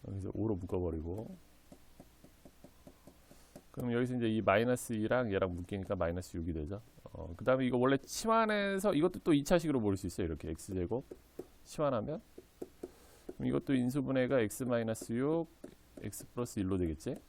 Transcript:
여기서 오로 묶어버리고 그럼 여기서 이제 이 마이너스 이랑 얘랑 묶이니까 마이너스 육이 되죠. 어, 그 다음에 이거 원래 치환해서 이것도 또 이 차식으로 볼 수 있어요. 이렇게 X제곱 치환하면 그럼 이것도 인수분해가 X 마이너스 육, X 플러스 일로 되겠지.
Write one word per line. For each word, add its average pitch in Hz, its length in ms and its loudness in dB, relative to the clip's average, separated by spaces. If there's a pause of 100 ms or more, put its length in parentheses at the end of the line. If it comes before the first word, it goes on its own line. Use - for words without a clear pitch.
여기서 98 260 -8
오로 104 220 0
묶어버리고 90 800 -4 (2250)
그럼 123 200 -4
여기서 123 240 2
이제 117 140 0
이 110 120 2
마이너스 117 520 4
이랑 110 400 2
얘랑 95 220 2
묶이니까 95 400 -4
마이너스 87 420 -2
육이 85 160 -2
되죠. 80 280 -6 (300)
어, 82 240 -10
그 - 80 -12
다음에 131 220 4
이거 123 120 2
원래 135 200 4
치환해서 208 960 2
이것도 170 260 2
또 180 140 4
이 143 100 6
차식으로 156 380 4
볼 101 160 4
수 92 100 -4
있어요. 85 200 -2
이렇게 80 220 -4
X제곱 92 560 -4 (600)
치환하면 139 560 -2 (1040)
그럼 - 220 -6
이것도 135 260 2
인수분해가 131 680 2
X 107 240 -2
마이너스 117 480 -2
육, 156 340 0 (540)
X - 320 -10
플러스 - 260 -6
일로 95 180 0
되겠지. 90 400 -2 (120)